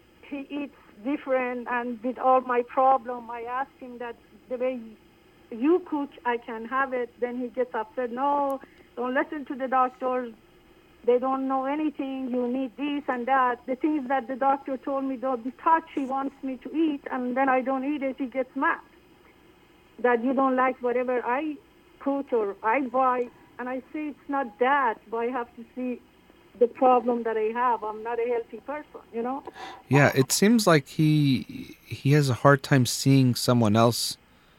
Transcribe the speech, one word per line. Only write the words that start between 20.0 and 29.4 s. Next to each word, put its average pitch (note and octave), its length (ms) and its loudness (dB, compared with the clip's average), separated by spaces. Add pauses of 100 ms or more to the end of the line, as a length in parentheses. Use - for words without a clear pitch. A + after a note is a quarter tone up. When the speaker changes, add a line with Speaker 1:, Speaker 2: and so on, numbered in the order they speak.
Speaker 1:
you C4+ 100 0
don't C4 220 2
like B3+ 260 0
whatever B3 440 -2
I C#4+ 300 -4 (440)
put C#4 340 -4
or G3+ 300 0
I A#3 180 2
buy. B3+ 460 0 (320)
And B3 100 -8
I C4 100 -6 (120)
say, D4+ 180 -8
"It's - 200 -14
not C#4 300 -4
that, C#4 360 2 (140)
but A3 80 -6
I A#3 100 -2
have B3 280 -6
to A#3 100 -16 (100)
see B3 240 -6 (600)
the A#3 80 6
problem B3 560 2
that A3 140 -2
I A3 140 0 (100)
have. A#3 220 0
I'm G#3+ 200 -8
not A#3 160 -6
a A#3 80 -2
healthy A#3 380 -4
person, - 360 -12 (120)
you A#3 100 -4
know?" C4 200 -6 (460)